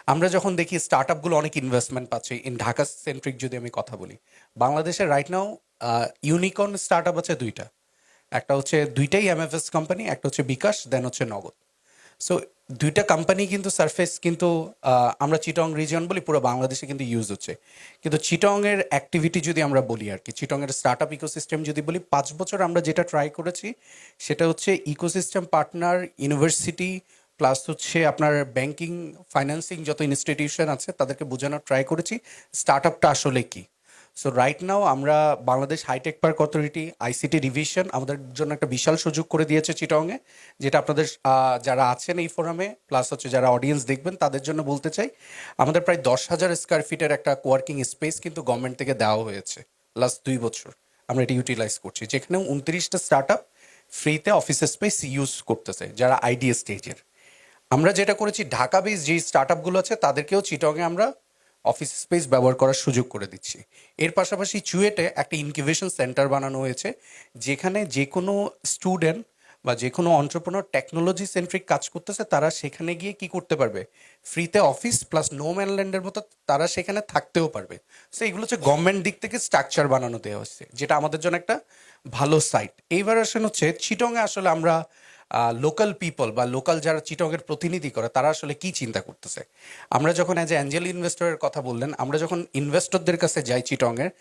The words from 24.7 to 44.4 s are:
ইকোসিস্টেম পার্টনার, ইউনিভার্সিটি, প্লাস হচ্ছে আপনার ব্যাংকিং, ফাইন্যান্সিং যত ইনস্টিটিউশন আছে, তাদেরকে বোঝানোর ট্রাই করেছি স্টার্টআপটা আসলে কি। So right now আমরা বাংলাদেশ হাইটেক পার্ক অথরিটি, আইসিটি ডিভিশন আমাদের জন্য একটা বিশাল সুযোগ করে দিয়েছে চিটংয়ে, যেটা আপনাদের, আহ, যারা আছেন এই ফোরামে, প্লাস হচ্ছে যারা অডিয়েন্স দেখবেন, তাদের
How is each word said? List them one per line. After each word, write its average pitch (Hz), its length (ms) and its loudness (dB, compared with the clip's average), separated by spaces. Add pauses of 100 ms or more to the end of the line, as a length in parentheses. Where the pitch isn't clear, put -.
ইকোসিস্টেম 175 580 -2
পার্টনার, 175 640 0 (120)
ইউনিভার্সিটি, 160 800 0 (360)
প্লাস 135 340 2
হচ্ছে 165 360 0
আপনার 147 380 2
ব্যাংকিং, 147 720 -6 (140)
ফাইন্যান্সিং 156 560 -2
যত 147 160 -2
ইনস্টিটিউশন 147 680 0
আছে, 147 240 -4
তাদেরকে 135 320 -2
বোঝানোর 139 420 -4
ট্রাই 135 180 2
করেছি 165 340 -4 (340)
স্টার্টআপটা 151 580 4
আসলে 131 320 2
কি। - 220 -12 (560)
So - 100 -4
right 127 300 4 (100)
now 202 100 2 (140)
আমরা 151 420 4 (140)
বাংলাদেশ 139 380 2
হাইটেক 139 320 -4
পার্ক 160 200 4
অথরিটি, 151 580 -2
আইসিটি 135 420 0
ডিভিশন 147 520 -2
আমাদের 131 420 -6
জন্য 147 200 -2
একটা 147 120 -2
বিশাল 131 300 2
সুযোগ 156 300 -2
করে 160 180 2
দিয়েছে 156 300 2
চিটংয়ে, 160 440 0 (400)
যেটা 139 200 4
আপনাদের, 147 280 2 (180)
আহ, 131 380 4
যারা 127 280 4
আছেন 175 280 -2
এই 165 100 -2
ফোরামে, 175 460 -4 (140)
প্লাস 127 240 0
হচ্ছে 139 160 -8
যারা 127 200 4
অডিয়েন্স 131 360 2
দেখবেন, 139 320 -2
তাদের 139 260 0